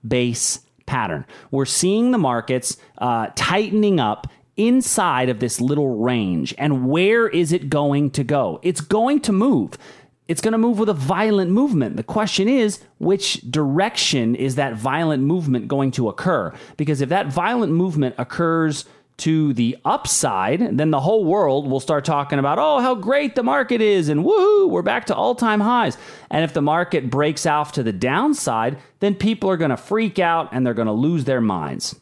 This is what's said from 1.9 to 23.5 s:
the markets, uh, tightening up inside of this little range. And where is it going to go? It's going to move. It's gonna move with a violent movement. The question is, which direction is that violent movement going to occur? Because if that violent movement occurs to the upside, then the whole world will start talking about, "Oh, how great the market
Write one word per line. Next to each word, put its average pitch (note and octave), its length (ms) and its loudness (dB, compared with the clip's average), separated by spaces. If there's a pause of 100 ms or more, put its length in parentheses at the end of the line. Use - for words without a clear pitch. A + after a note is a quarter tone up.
the B3 60 2
markets, B2+ 600 -2 (200)
uh, A#2 380 -2
tightening G3+ 640 0
up G#2+ 280 -2 (300)
inside F#3+ 720 2
of A2 100 -2
this A#2+ 200 -2
little C3+ 380 0
range. G#2 600 0
And C3+ 300 0
where G3+ 400 2
is D#3+ 240 0
it E3 180 -2
going C#3+ 420 0
to C#3+ 120 -2
go? A#2+ 380 -2
It's F3 200 -2
going A#3 400 0
to A3 100 -2
move. G3 460 2 (500)
It's E3 140 -4
gonna A3 160 0
move A3+ 220 2
with A3 100 2
a G3+ 40 0
violent F#3 580 0
movement. G3+ 460 2
The A2+ 60 -6
question G#3 440 -2
is, A#3 320 2 (180)
which G3 520 -2
direction C#3+ 880 0
is C3 200 -2
that C3+ 200 -2
violent C#3 480 0
movement C#3+ 440 0
going C#3 240 0
to A#2+ 160 -2
occur? A2 460 -2 (240)
Because D3 240 0
if C3 80 -2
that F#3 180 0
violent F3 460 0
movement D#3+ 440 0
occurs D#3+ 680 -2 (320)
to D#3 360 2
the A#2 320 0
upside, C#3 920 0
then D#3 140 2
the C#3 80 2
whole G3+ 240 2
world D3 460 2
will C3 100 0
start C#3+ 240 -2
talking C#3+ 360 0
about, C#3 200 0
"Oh, D4 200 4
how B3+ 160 2
great B3+ 400 0
the B3 80 0
market B3 380 0